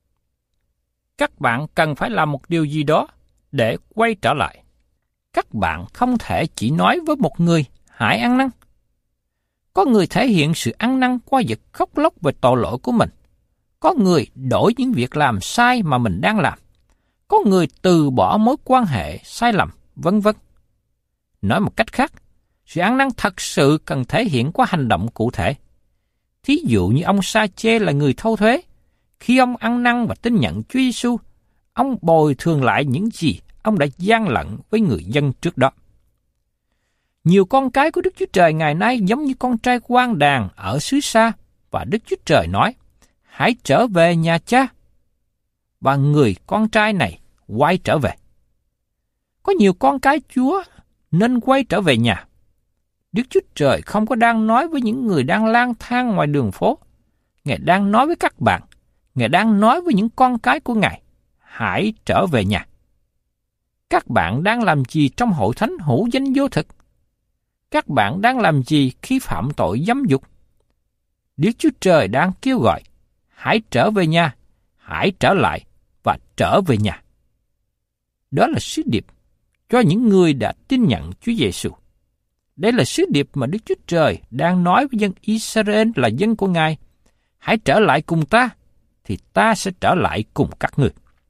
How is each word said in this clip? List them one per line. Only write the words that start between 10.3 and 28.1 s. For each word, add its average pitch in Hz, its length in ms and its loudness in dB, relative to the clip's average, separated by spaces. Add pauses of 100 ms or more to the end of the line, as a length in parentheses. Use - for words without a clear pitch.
sự - 240 -6
ăn 262 220 -2
năn 254 260 -2
qua 262 220 0
việc - 140 -6 (100)
khóc - 260 -6
lóc 302 240 0
về 147 100 0 (100)
tội 127 160 4
lỗi 110 200 -2
của - 140 -6
mình. 220 180 0 (720)
Có - 140 2
người 185 420 2
đổi 131 420 0
những 262 140 -2
việc 123 260 -4
làm 123 240 0
sai 240 420 0
mà 147 140 0
mình 110 240 -2
đang 208 180 0
làm. 131 200 -2 (680)
Có 427 180 2
người 185 220 2 (140)
từ 160 280 4
bỏ 117 280 2
mối 233 260 2
quan 254 220 2
hệ 147 380 -4
sai 240 300 -2
lầm, 113 160 0 (260)
vân 170 240 0
vân. 208 160 0 (1080)
Nói 113 180 0
một 202 160 -4
cách - 180 -4
khác, - 200 -2 (520)
sự - 160 -6
ăn 220 160 0
năn 269 100 2 (100)
thật - 240 -6
sự 151 440 0
cần 135 200 -4
thể 208 200 -2
hiện 135 260 -2
qua 247 180 0
hành 147 180 -2
động 101 260 0
cụ 117 180 -2
thể. 104 240 -2 (880)
Thí 285 220 2
dụ 101 220 2
như 131 160 2
ông 196 180 0
Sa-chê 226 580 0
là 185 120 -2
người 143 220 0